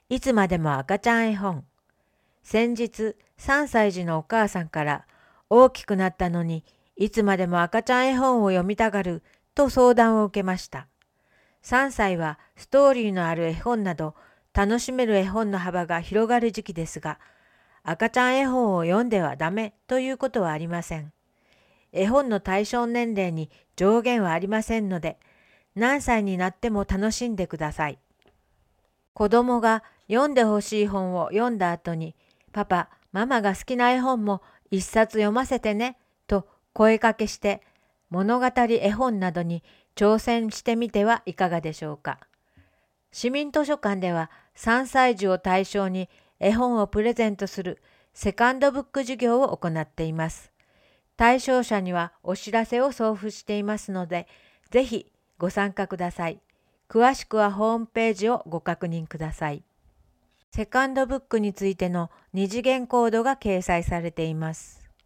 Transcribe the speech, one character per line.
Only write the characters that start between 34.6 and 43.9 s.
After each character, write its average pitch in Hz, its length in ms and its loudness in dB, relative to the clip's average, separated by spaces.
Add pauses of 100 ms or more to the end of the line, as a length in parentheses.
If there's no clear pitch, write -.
一 190 120 -2
冊 220 320 2
読 208 180 2
ま 247 140 0
せ 254 140 -2
て 214 140 -2
ね」 240 240 -4 (300)
と 196 200 0 (260)
声 220 260 6
か 220 140 2
け 214 140 -2
し - 100 -10
て、 202 260 -2 (460)
物 196 300 0
語 254 80 2 (100)
絵 226 340 2
本 226 300 -2
な 185 100 0
ど 170 100 -4
に 170 220 -4 (320)
挑 214 240 4
戦 233 320 -2
し - 120 -12
て 233 120 0
み 233 160 -2
て 208 140 2
は 226 200 2
い 175 80 -8
か 185 140 -2
が 170 140 -2
で 160 100 -8
し - 140 -12
ょ 151 80 -8
う 143 40 -12
か。 - 220 -8 (920)
市 - 180 -4
民 285 220 -4
図 302 140 0
書 285 120 -2
館 202 240 -2